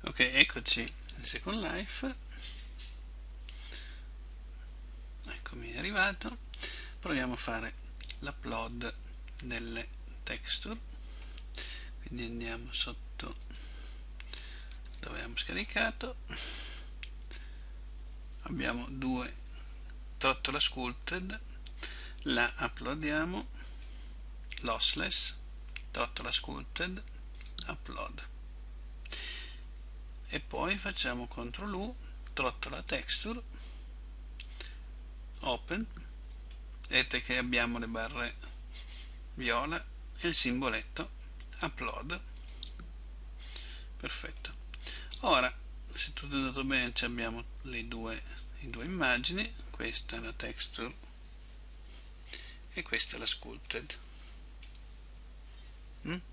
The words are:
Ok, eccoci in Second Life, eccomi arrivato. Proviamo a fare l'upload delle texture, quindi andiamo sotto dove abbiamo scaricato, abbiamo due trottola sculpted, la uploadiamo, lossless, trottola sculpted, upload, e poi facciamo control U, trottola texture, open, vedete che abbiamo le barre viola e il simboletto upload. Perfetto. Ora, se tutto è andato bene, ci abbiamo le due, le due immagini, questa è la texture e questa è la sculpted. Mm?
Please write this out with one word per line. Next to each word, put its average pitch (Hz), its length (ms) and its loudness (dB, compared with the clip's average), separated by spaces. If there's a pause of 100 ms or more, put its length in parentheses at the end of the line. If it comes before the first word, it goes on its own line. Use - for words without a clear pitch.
Ok, - 160 0
eccoci 127 600 8
in - 440 -2
Second 196 360 2
Life, 190 540 0 (3000)
eccomi 117 520 -4
arrivato. 196 600 4 (640)
Proviamo 131 340 4
a 120 40 0
fare 113 360 2 (460)
l'upload 117 760 0 (460)
delle 117 480 -2 (340)
texture, - 560 0 (1200)
quindi 123 220 0
andiamo 117 480 -2
sotto - 600 0 (1600)
dove - 160 -4
abbiamo - 220 -2
scaricato, 226 800 2 (2250)
abbiamo 123 480 2
due 127 440 0 (840)
trottola 135 420 6
sculpted, 180 800 2 (840)
la 120 360 8
uploadiamo, 151 880 2 (1120)
lossless, 127 760 6 (540)
trottola 120 420 0
sculpted, 170 720 0 (640)
upload, - 640 -6 (2000)
e 147 120 0
poi 165 380 2
facciamo 123 500 2
control 156 460 -2
U, 208 240 0 (360)
trottola 127 500 2
texture, 214 580 2 (2000)
open, 170 480 2 (1000)
vedete 127 340 6
che 127 140 4
abbiamo 120 420 6
le 113 80 0
barre 113 480 0 (1000)
viola 131 500 4 (360)
e 170 80 4
il 165 80 8
simboletto 127 760 4 (500)
upload. 143 600 0 (1800)
Perfetto. - 640 -4 (600)
Ora, 131 300 10 (320)
se - 300 2
tutto 143 220 0
è - 20 8
andato 135 260 4
bene, 127 300 6
ci - 120 6
abbiamo 117 380 2 (180)
le 117 260 -2
due, 113 340 -2 (380)
le 139 100 -6
due 117 160 -2
immagini, 170 680 6 (180)
questa - 480 0
è - 20 -2
la 113 140 -4
texture - 600 0 (1800)
e 180 80 0
questa - 340 4
è 117 40 -4
la 117 80 4
sculpted. - 680 -2 (2000)
Mm? 170 100 0 (160)